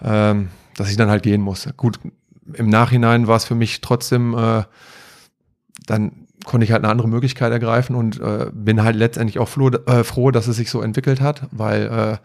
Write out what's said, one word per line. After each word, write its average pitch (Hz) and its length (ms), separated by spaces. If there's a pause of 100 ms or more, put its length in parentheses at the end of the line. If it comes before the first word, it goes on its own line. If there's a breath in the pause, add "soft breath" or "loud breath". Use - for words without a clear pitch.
ähm, 104 460 (260 loud breath)
dass 98 140
ich 101 80
dann 110 120
halt 104 140
gehen 104 180
musste. 98 320
Gut, - 260 (540)
im 113 160
Nachhinein 117 580
war 113 100
es - 80
für 117 100
mich 117 260
trotzdem, 120 560
äh, 113 260 (1200 loud breath)
dann 107 260 (320)
konnte 117 220
ich 101 60
halt 113 120
eine 107 80
andere 113 160
Möglichkeit 120 440
ergreifen 117 440
und, 113 240
äh, 110 320
bin 107 320
halt 110 120
letztendlich 113 440
auch 113 80
froh, 135 220
äh, 123 340
froh, 127 280
dass 120 160
es 117 100
sich 117 120
so 117 120
entwickelt 131 400
hat, 139 300
weil, 107 340
äh, 110 400